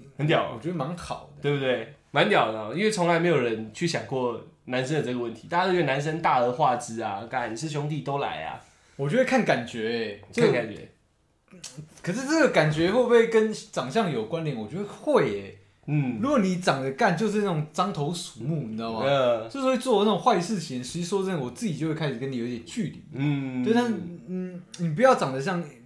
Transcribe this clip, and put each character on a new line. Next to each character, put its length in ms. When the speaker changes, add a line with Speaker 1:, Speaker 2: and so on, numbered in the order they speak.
Speaker 1:
很 80
屌。 300
Speaker 2:
我 60
觉 80
得 40
蛮 220
好 400
的。 60
Speaker 1:
对 120
不 60
对？ 340
蛮 180
屌 220
的 80
哦， 160
因 80
为 80
从 160
来 120
没 80
有 140
人 320
去 140
想 180
过 340
男 200
生 100
的 60
这 100
个 80
问 140
题， 140
大 140
家 40
都 80
觉 60
得 60
男 140
生 220
大 200
而 100
化 240
之 260
啊， 260
干， 300
是 100
兄 220
弟 120
都 180
来 240
啊。 180
Speaker 2:
我 120
觉 80
得 80
看 180
感 220
觉 240
欸， 320
就 120
Speaker 1:
看 100
感 160
觉。 200
Speaker 2:
可 100
是 140
这 120
个 120
感 200
觉 200
会 100
不 80
会 200
跟 220
长 380
相 220
有 140
关 200
联？ 100
我 120
觉 100
得 80
会 380
欸。 340
Speaker 1:
嗯。 340
Speaker 2:
如 80
果 100
你 180
长 240
得 100
干， 260
就 100
是 120
那 60
种 280
獐 180
头 220
鼠 280
目， 280
你 60
知 60
道 120
吗？ 120
Speaker 1:
嗯。 440
Speaker 2:
就 100
是 80
会 100
做 260
那 60
种 100
坏 200
事 200
情， 220
其 200
实 60
说 160
真 120
的， 40
我 120
自 140
己 100
就 120
会 60
开 160
始 60
跟 160
你 60
有 80
点 200
距 240
离。 140
Speaker 1:
嗯。 500
Speaker 2:
对， 100
但 140
是， 60
嗯， 340
你 100
不 120
要 140
长 180
得 80
像 220